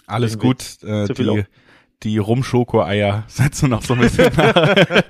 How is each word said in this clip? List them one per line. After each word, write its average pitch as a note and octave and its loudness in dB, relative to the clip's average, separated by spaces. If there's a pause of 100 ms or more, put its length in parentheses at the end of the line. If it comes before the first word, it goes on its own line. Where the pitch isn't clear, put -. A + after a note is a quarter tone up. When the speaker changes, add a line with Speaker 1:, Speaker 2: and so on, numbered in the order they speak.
Speaker 1:
Alles A2+ -4
Speaker 2:
irgendwie A2 -2
Speaker 1:
gut. - -8
Äh, G#2 -4
Speaker 2:
zu B2 -4
viel - -2
Speaker 1:
die, G#2+ 0
Speaker 2:
auf G2+ -4 (580)
Speaker 1:
die G#2+ -2
Rum-Schoko-Eier G#2 0
<laughs> - -20
setzen C#3 -2
noch A2 -2
so - -2
ein B2 0
bisschen A#2+ 2
nach. E3+ 2 (340)